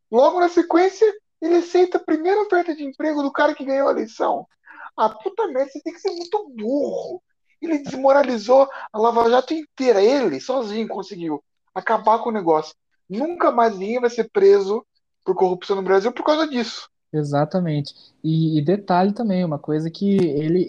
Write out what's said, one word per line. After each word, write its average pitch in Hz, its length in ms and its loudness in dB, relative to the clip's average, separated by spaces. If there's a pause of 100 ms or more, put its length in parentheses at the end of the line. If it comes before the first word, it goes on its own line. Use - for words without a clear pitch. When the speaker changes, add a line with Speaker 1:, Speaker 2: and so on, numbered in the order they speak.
(120)
Speaker 1:
logo 277 280 4
na 349 100 4
sequência, 349 560 2 (360)
ele 330 160 0
aceita 359 400 2
a 339 60 -12
primeira 349 380 0
oferta 349 340 -2
de 302 80 -12
emprego 294 400 -4
do 277 80 -4
cara 302 240 0
que 277 100 -12
ganhou 269 240 0
a - 20 2
eleição. - 560 -4 (480)
Ah, 220 140 2
puta 392 380 -6
merda, 277 240 -4
você 302 100 -16
tem 330 120 -10
que - 60 -20
ser 392 120 -6
muito 359 460 -6
burro. 226 640 -4 (400)
Ele 320 180 -2
desmoralizou 269 880 2 (240)
a 220 80 -10
Lava 233 300 2
Jato 254 240 2
inteira. 262 480 0
Ele, 214 380 2
sozinho, 226 480 -4
conseguiu 170 560 -8 (320)
acabar 214 440 0
com 233 100 -6
o 226 40 -2
negócio. 165 400 0 (340)
Nunca 311 440 -2
mais 226 260 2
ninguém 208 220 -4
vai 240 100 0
ser 226 220 -6
preso 196 520 4 (400)
por 185 120 -2
corrupção 185 400 0
no 196 80 -4
Brasil 196 280 2
por 277 120 -8
causa 302 240 2
disso. 240 420 -8 (240)
Speaker 2:
Exatamente. 151 800 -2 (300)
E, 160 360 0
e - 40 0
detalhe 190 500 0
também, 202 300 -2
uma 156 160 -4
coisa 156 320 -4
que 202 260 0
ele, 165 520 0